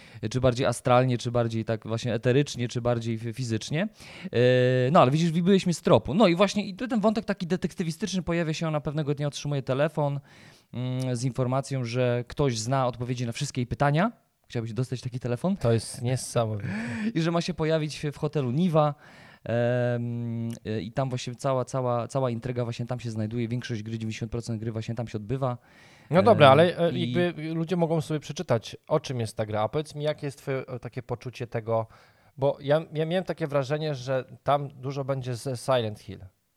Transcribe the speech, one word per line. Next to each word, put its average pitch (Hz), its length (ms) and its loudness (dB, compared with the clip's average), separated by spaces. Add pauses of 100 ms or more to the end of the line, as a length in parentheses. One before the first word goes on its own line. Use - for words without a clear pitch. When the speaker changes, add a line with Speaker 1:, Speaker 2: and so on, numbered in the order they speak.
(220)
Speaker 1:
e, 104 80 -4
czy 123 120 -2
bardziej 127 240 2
astralnie, 123 520 4
czy 120 140 -6
bardziej 117 340 0
tak 110 220 -4
właśnie 113 260 -2
eterycznie, 123 540 2
czy 120 140 -6
bardziej 117 340 0
f-, 113 200 -8
fizycznie, 135 520 -2 (360)
e, 127 680 4
no 175 100 8
ale 127 100 8
widzisz, 160 200 2
wybiłeś 180 340 4
mnie 175 80 2
z - 80 -8
tropu. 135 320 4
No 202 140 6
i 170 80 4
właśnie 202 300 2
i 196 100 -10
ten 233 260 -2
wątek 214 240 2
taki 190 220 -4
detektywistyczny 175 760 -2
pojawia 170 320 0
się, 165 140 -4
ona 151 140 -2
pewnego 147 340 -2
dnia 147 120 -4
otrzymuje 143 340 -4
telefon, 143 580 0 (540)
mm, 127 420 -2
z 117 80 -2
informacją, 131 640 -2
że 120 420 0
ktoś 127 320 0
zna 127 280 0
odpowiedzi 123 380 -4
na 117 60 -4
wszystkie 135 300 -4
jej 120 60 -2
pytania. 147 440 2 (360)
Chciałbyś 113 260 -6
dostać 127 280 -4
taki 127 180 -8
telefon? 127 380 -2
Speaker 2:
To 117 160 2
jest - 280 -2
niesamowite. 117 640 -2 (280)
Speaker 1:
<laughs> 220 200 -2
I 175 60 2
że 165 100 2
ma 170 100 0
się 180 120 -4
pojawić 156 460 -2
w, 147 120 -4
w - 60 -14
hotelu 143 340 -2
Niwa. 151 440 2 (500)
Em, 120 1040 -2 (160)
e, 107 160 -4
i 104 100 -8
tam 135 180 -2
właśnie 123 260 -6
cała, 131 300 -2
cała, 120 420 -2
cała 131 220 0
intryga 120 340 -4
właśnie 117 220 -6
tam 123 140 -6
się 113 120 -6
znajduje, 110 360 -2
większość 117 360 -4
gry, 113 160 -6
dziewięćdziesiąt 110 320 -6
procent 113 280 -6
gry 113 120 -6
właśnie 113 240 -6
tam 117 120 -6
się - 100 -8
odbywa. 123 400 -4 (520)
Speaker 2:
No 175 140 6
dobra, 196 240 10
Speaker 1:
Em, 131 40 12
Speaker 2:
ale, 165 260 6
e, 170 140 2
Speaker 1:
i 123 220 -2
Speaker 2:
jakby 165 400 0
ludzie 165 220 -2
mogą 165 260 2
sobie 156 180 -2
przeczytać, 139 580 -4 (100)
o 156 120 2
czym 127 200 -4
jest 110 180 -4
ta 113 80 -2
gra, 104 160 0
a 110 80 2
powiedz 151 260 -6
mi, 147 80 -6
jakie 151 240 -4
jest 135 100 -8
twoje, 135 200 -4 (100)
e, 127 120 -10
takie 123 240 -10
poczucie 123 440 -8
tego, 113 400 -2 (500)
bo 139 240 2
ja, 147 200 4 (120)
ja 156 120 -2
miałem 175 180 0
takie 165 240 -4
wrażenie, 143 480 -2
że 127 300 -2 (180)
tam 143 240 2
dużo 135 380 -8
będzie 127 300 -4
z 120 300 -6
Silent 113 340 0
Hill. 92 200 -14 (380)